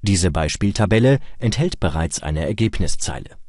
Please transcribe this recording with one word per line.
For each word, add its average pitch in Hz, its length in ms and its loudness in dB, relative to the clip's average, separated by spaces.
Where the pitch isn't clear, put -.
Diese 92 300 2
Beispieltabelle 101 880 2
enthält 127 420 0
bereits 80 420 -2
eine 78 240 -2
Ergebniszeile. - 880 -2